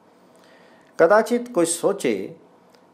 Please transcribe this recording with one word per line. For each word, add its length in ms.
कदाचित 560
कोई 100
सोचे, 720